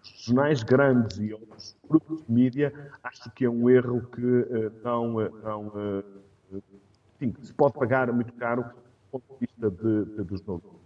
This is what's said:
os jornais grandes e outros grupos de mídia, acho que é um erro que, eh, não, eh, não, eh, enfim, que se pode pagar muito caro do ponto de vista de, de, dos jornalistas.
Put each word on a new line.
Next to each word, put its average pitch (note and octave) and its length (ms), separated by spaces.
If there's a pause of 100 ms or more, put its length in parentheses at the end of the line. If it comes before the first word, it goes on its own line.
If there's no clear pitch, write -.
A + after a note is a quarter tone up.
os - 220
jornais C3+ 380
grandes B2 560
e G#2+ 140
outros - 420 (120)
grupos D#3+ 360
de - 80
mídia, B2+ 600 (120)
acho - 280
que - 140
é A#2+ 40
um A#2+ 200
erro B2 380
que, - 140
eh, A#2+ 500 (120)
não, A#2 380
eh, G#2 100 (120)
não, G#2+ 320
eh, G2+ 280 (1120)
enfim, B2 160
que - 140
se - 80
pode C#3+ 220
pagar B2+ 360
muito A#2+ 220
caro A#2+ 300
do B2 80 (400)
ponto C3 120 (100)
de - 60
vista A#2 300
de, G#2+ 360
de, G#2+ 180
dos F#2 180
jornalistas. E2+ 440